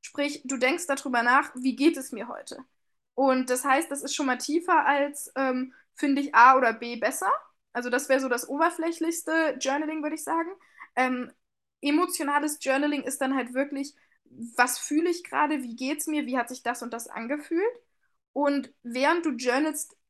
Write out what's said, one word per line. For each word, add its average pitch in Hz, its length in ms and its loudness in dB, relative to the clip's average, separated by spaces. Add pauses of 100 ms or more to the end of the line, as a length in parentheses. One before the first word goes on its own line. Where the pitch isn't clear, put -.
Sprich, 285 420 -4
du 262 120 -4
denkst 262 300 0
darüber 254 360 -2
nach, 262 320 4
wie 254 220 -2
geht 285 200 4
es 269 160 -10
mir 233 160 -10
heute? - 300 -12 (560)
Und 254 360 4
das 247 140 0
heißt, 285 260 2
das 277 120 -6
ist 277 120 -6
schon 285 120 -2
mal 254 120 0
tiefer 330 480 2
als, 285 500 0
ähm, 262 380 -2 (200)
finde 277 280 0
ich 285 120 -6
A 254 220 10
oder 240 160 4
B 240 240 -6
besser. 233 340 -2 (420)
Also 240 180 -4
das 277 180 -2
wär 269 120 4
so 262 80 -2
das 247 200 -2
oberflächlichste 320 1120 -2
Journaling, 302 420 -2
würd 302 120 -4
ich 311 100 -10
sagen. 330 260 -2 (460)
Ähm, 254 340 -2 (500)
emotionales 294 800 0
Journaling 277 420 0
ist - 180 -6
dann 269 140 0
halt 254 200 -2
wirklich, 277 400 -4 (300)
was 240 540 -2
fühle 330 320 0
ich 349 140 -4
gerade, 285 380 0
wie 233 140 -10
geht's 269 300 -4
mir, 302 200 -2
wie 247 120 -2
hat 240 100 -2
sich 254 140 -14
das 247 200 -6
und 240 100 -10
das 240 160 -12
angefühlt? 294 560 -4 (680)
Und 285 400 0 (100)
während 285 440 0
du 302 60 0
journalst 254 640 -2 (140)